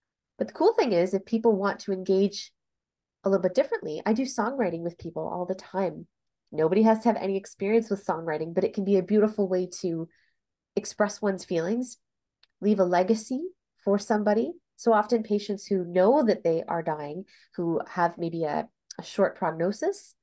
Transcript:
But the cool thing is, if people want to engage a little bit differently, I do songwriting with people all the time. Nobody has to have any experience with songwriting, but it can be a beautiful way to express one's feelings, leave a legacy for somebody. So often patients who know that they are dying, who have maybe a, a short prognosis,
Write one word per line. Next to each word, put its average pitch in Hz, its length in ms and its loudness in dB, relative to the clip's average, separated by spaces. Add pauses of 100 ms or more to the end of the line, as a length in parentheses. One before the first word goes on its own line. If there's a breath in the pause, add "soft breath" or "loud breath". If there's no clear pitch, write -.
(380)
But 214 100 -4
the - 60 -18
cool 403 200 4
thing 302 180 2
is, 180 220 2
if 190 120 -2
people 226 300 2
want 196 260 -2
to - 100 -6
engage 190 600 0 (720)
a 196 60 0
little 190 140 0
bit 180 100 0
differently, 254 540 -2
I 214 60 4
do 233 100 0
songwriting 226 560 -2
with 170 180 -8
people 165 300 -8
all 180 180 -6
the 185 80 -6
time. 175 540 -6 (440)
Nobody 160 300 4
has 220 200 6
to 233 80 2
have 220 80 2
any 196 200 -2
experience 214 540 -2
with 196 120 -4
songwriting, 160 520 -4
but 190 80 2
it - 100 0
can 202 100 -4
be 196 140 4
a 180 60 2
beautiful 208 440 2
way 180 220 0 (120)
to 165 260 -4 (680)
express 202 460 -2
one's 196 240 -2
feelings, 202 520 -2 (640)
leave 196 200 2
a 185 60 6
legacy 214 580 0 (400)
for 202 160 2
somebody. 214 540 0 (240)
So 226 160 2
often 220 280 2
patients 208 460 -4
who 185 180 0
know 185 380 4
that 208 200 2
they 165 240 0
are 170 140 -2
dying, 156 440 -6 (300 soft breath)
who 170 320 -2
have 170 300 -2
maybe 165 280 -4
a, 151 220 -4 (300)
a - 60 -14
short - 340 0
prognosis, 185 840 -4